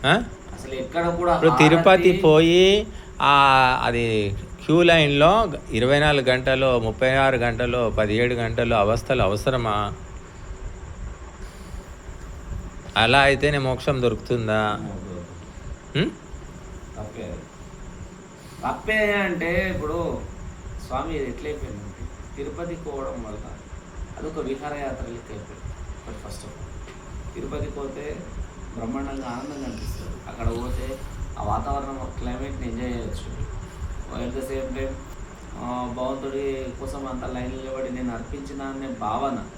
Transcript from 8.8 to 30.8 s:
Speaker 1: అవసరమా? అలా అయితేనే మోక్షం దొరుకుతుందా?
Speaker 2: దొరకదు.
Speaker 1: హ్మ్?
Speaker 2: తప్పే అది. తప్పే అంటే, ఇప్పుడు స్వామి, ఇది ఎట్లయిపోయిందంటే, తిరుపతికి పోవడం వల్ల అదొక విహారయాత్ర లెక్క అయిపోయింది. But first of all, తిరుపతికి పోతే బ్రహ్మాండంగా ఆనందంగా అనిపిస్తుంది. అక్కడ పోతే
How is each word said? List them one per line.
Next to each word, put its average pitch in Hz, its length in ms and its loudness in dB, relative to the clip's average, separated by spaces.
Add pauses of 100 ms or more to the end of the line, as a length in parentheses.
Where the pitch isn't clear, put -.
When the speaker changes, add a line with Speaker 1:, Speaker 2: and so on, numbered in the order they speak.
Speaker 1:
అవసరమా? 104 680 2 (3000)
అలా 117 220 6
అయితేనే 139 400 6
మోక్షం 131 440 0
దొరుకుతుందా? 107 760 0
Speaker 2:
దొరకదు. 95 440 -10 (760)
Speaker 1:
హ్మ్? 202 120 2 (840)
Speaker 2:
తప్పే 107 260 -10
అది. 87 180 -8 (1300)
తప్పే 214 460 2
అంటే, 180 600 0
ఇప్పుడు 165 580 -4 (560)
స్వామి, 151 260 -4
ఇది 135 140 -2
ఎట్లయిపోయిందంటే, 123 760 -8 (320)
తిరుపతికి 160 440 -8
పోవడం 135 440 -8
వల్ల 107 120 -10 (840)
అదొక 156 280 -6
విహారయాత్ర 139 640 -6
లెక్క 117 220 -12
అయిపోయింది. 101 300 -14 (400)
But - 120 -12
first - 240 -12
of - 100 -14
all, - 840 -12
తిరుపతికి - 360 -6
పోతే 139 460 -8 (600)
బ్రహ్మాండంగా 135 500 -6
ఆనందంగా 135 400 -8
అనిపిస్తుంది. - 440 -8 (180)
అక్కడ - 180 -6
పోతే 120 500 -2 (420)